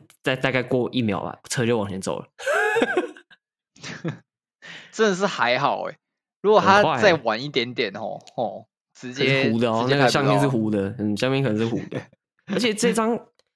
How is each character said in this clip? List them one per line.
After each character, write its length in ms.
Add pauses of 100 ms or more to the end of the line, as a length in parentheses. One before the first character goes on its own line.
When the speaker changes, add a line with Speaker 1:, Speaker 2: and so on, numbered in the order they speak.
(240)
Speaker 1:
再 120
大 140
概 140
过 300
一 80
秒 200
吧， 160 (120)
车 160
就 120
往 120
前 100
走 180
了。 100 (1500)
<laughs> 480 (680)
Speaker 2:
真 180
的 60
是 120
还 320
好 240
欸， 140 (440)
如 100
果 100
它 160
Speaker 1:
很 60
快 120
欸。 60
Speaker 2:
再 140
晚 280
一 60
点 240
点 200
吼， 260 (140)
吼， 340 (260)
直 200
接， 120
Speaker 1:
可 180
是 80
糊 80
的 120
哦， 120
Speaker 2:
直 60
接 60
拍 20
不 0
到。 0
Speaker 1:
那 80
个 40
相 160
片 140
是 80
糊 240
的， 260
嗯， 200
相 140
片 120
可 60
能 80
是 80
糊 120 (120)
的。 120 (220)
Speaker 2:
<laughs> 240
Speaker 1:
而 100
且 160
这 200
张， 260 (360)